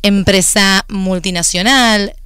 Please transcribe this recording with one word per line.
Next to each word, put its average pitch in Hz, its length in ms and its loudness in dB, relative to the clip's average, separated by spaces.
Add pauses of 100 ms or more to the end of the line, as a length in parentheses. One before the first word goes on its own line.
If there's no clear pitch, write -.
empresa 196 880 2
multinacional, 190 1300 0 (120)